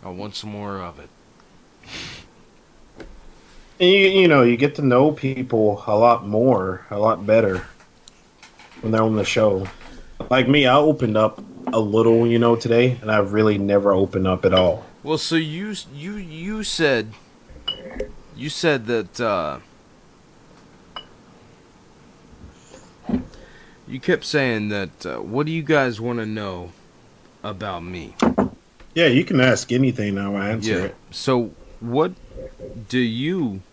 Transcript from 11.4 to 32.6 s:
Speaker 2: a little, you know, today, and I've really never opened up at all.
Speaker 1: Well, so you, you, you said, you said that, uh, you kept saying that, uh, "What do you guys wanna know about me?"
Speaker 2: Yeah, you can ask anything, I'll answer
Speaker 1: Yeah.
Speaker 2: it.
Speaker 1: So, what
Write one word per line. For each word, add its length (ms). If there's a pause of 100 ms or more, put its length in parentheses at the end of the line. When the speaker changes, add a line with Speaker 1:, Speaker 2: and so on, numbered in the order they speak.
Speaker 2:
a 60
little, 480
you 100
know, 180
today, 460
and 100
I've 220
really 240
never 340
opened 360
up 180
at 80
all. 320 (180)
Speaker 1:
Well, 140
so 180
you, 380 (220)
you, 180
you 500
said, 500 (1200)
you 140
said 360
that, 340
uh, 400 (4000)
you 120
kept 260
saying 440
that, 360
uh, 120
"What 300
do 40
you 120
guys 360
wanna 280
know 440 (720)
about 400
me?" 300 (800)
Speaker 2:
Yeah, 140
you 180
can 160
ask 300
anything, 480
I'll 180
answer 340
Speaker 1:
Yeah. 140
Speaker 2:
it. 100 (140)
Speaker 1:
So, 400 (300)
what 320 (800)